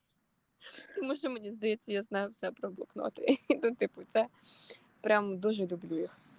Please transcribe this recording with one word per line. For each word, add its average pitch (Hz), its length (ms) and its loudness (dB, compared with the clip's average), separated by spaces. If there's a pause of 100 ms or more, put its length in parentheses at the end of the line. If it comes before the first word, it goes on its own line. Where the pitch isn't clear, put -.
(960)
Тому 277 200 -2
що, 285 140 -4
мені 214 220 -8
здається, 214 400 -2
я 202 120 0
знаю 202 260 -2
все 190 220 -6
про - 200 -6
блокноти. - 680 0 (120)
<laughs> 285 140 4
Ну, 233 120 2
типу, - 340 -2
це 226 180 4 (720)
прям 208 360 4
дуже 202 300 0
люблю 170 320 -4
їх. 175 100 -4 (300)